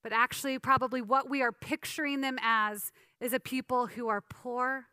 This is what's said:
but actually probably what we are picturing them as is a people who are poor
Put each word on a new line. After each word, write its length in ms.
but 100
actually 460
probably 420
what 280
we 120
are 100
picturing 680
them 200
as 500
is 140
a 60
people 480
who 200
are 140
poor 720